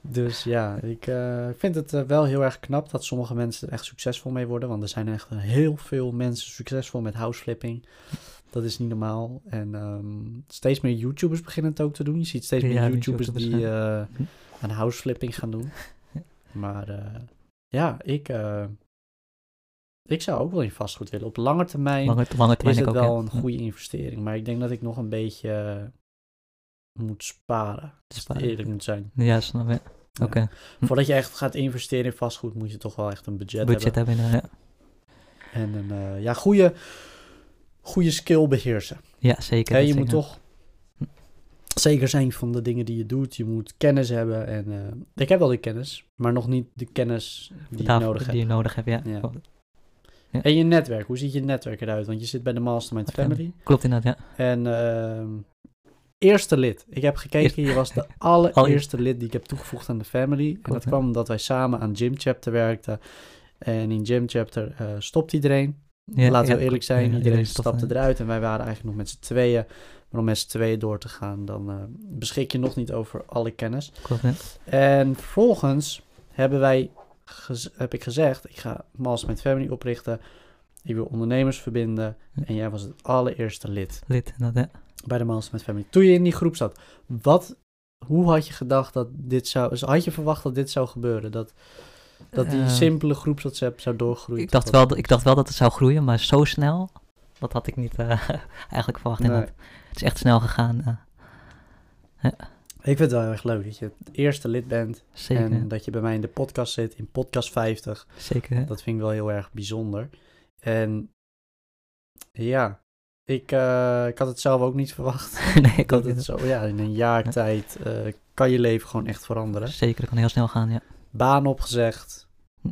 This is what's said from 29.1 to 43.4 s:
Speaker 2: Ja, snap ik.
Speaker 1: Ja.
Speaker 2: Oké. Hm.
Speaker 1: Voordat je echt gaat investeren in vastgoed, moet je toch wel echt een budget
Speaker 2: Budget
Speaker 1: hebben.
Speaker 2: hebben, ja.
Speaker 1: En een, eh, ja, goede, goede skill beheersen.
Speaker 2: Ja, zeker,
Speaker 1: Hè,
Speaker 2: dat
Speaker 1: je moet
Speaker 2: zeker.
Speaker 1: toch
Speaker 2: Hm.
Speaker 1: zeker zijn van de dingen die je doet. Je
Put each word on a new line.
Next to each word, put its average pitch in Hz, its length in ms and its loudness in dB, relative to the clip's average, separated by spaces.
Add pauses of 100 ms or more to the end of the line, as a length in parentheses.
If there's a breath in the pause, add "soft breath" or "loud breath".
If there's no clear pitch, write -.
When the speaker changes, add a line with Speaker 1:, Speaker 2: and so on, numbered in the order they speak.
Speaker 2:
Ja, 117 260 4
snap 117 300 -4
ik. 117 120 0 (300)
Speaker 1:
Ja. - 140 -2
Speaker 2:
Oké. 110 220 0 (320 loud breath)
Hm. 127 60 0
Speaker 1:
Voordat 131 220 4
je 143 60 2
echt 131 220 0
gaat 135 200 -4
investeren 127 500 -2
in 120 120 -4
vastgoed, 117 360 -6
moet 110 180 -8
je 107 60 -12
toch - 180 -10
wel 104 160 -4
echt - 160 -12
een 101 100 -6
budget 107 280 -4
Speaker 2:
Budget 117 300 2
Speaker 1:
hebben. 117 220 2
Speaker 2:
hebben, 117 240 2
ja. - 80 -14 (1120 soft breath)
Speaker 1:
En 107 120 -4
een, 101 180 -8
eh, 98 320 -8
ja, 120 100 -2
goede, 190 400 6 (1080 loud breath)
goede 175 300 2
skill 156 360 4
beheersen. 120 500 0 (200)
Speaker 2:
Ja, 123 240 4
zeker, 117 340 0
Speaker 1:
Hè, 135 40 8
Speaker 2:
dat 147 100 6
Speaker 1:
je 143 60 4
moet 135 140 2
Speaker 2:
zeker. 147 140 2
Speaker 1:
toch - 160 -14 (580)
Speaker 2:
Hm. - 60 -6 (760)
Speaker 1:
zeker 143 280 4
zijn 131 240 2
van 120 200 -4
de 120 100 -2
dingen 117 240 -2
die 117 120 -4
je 110 80 -4
doet. 131 300 -4
Je 117 100 -6